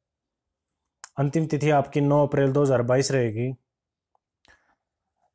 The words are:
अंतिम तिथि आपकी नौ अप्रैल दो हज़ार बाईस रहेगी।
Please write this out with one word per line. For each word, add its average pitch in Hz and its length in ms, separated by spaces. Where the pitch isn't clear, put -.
अंतिम 143 260
तिथि 151 240
आपकी 143 320
नौ 143 260
अप्रैल 139 240
दो 143 120
हज़ार 131 180
बाईस 127 300
रहेगी। 120 400